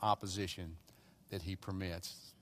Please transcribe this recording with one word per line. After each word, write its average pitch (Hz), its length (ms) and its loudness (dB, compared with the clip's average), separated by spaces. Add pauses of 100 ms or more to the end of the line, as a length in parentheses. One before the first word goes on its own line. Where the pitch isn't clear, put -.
opposition 95 760 2 (520)
that 92 140 -4
he 95 120 -2
permits. 92 880 -4